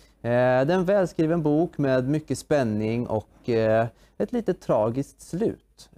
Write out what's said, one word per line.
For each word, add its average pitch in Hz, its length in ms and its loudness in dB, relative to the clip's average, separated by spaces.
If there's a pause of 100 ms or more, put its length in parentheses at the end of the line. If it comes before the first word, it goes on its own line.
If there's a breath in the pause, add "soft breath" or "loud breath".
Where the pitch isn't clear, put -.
(220 soft breath)
Eh, 117 80 -4
det 127 420 2
är 185 60 0
en 180 60 0
välskriven 170 580 0
bok 151 360 0
med 131 300 0
mycket 147 300 -4
spänning 113 680 -2
och, - 420 -6
eh, 113 380 2 (320 soft breath)
ett 208 140 -4
lite 220 220 -2
tragiskt 120 640 -2
slut, - 760 -8